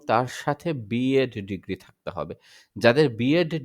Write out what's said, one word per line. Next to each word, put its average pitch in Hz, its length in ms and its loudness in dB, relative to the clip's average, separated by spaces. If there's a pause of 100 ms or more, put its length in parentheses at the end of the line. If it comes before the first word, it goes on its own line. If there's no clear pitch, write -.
তার 113 200 2
সাথে 147 460 -4
বিএড 120 720 0
ডিগ্রি 95 300 -8
থাকতে - 340 -14
হবে। 78 240 -6 (440)
যাদের 143 300 6
বিএড 143 460 0 (100)